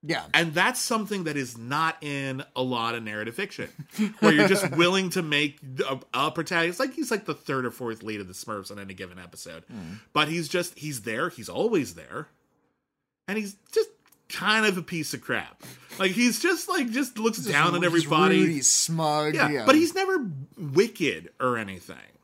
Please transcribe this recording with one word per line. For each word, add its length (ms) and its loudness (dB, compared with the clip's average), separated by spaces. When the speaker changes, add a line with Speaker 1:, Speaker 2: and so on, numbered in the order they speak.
Speaker 1:
Yeah. 280 -4
Speaker 2:
And 220 4
that's 240 2
something 460 -2
that 120 -4
is 220 -6
not 420 -2
in 440 -6
a 80 -2
lot 320 -2
of 80 -6
narrative 320 -6
fiction, 340 -8
where 120 8
you're 140 8
just 240 2
Speaker 1:
<laughs> 60 -4
Speaker 2:
willing 340 4
to 120 -2
make 360 0
a, 80 -4
a 160 2
protagonist. 480 -2
Like, 160 -2
he's, 160 -4
like, 140 -2
the 100 -6
third 320 -4
or 60 -4
fourth 320 -8
lead 160 -6
of 80 -10
the 60 -16
Smurfs 360 -10
on 80 -14
any 160 -14
given 240 -14
episode. 480 -16
Speaker 1:
Mm. 320 -14
Speaker 2:
But 160 2
he's 200 -2
just, 300 -2
he's 240 -8
there. 280 -2
He's 180 -14
always 460 0
there. 340 -12
And 100 -4
he's 200 -6
just 180 2
kind 380 2
of 120 2
a 40 -4
piece 320 -6
of 60 -10
crap. 400 -4
Like, 140 2
he's 260 4
just, 300 0
like, 220 0
just 280 -2
looks 200 2
Speaker 1:
He's 80 -6
just 80 -2
Speaker 2:
down 200 4
on 80 0
Speaker 1:
he's 40 2
Speaker 2:
everybody. 560 4
Speaker 1:
rude, 80 6
he's 200 2
smug. 640 2
Speaker 2:
Yeah, 160 2
Speaker 1:
Yeah. 160 0
Speaker 2:
but 80 8
he's 200 4
never 360 0
wicked 760 0
or 180 0
anything. 380 -10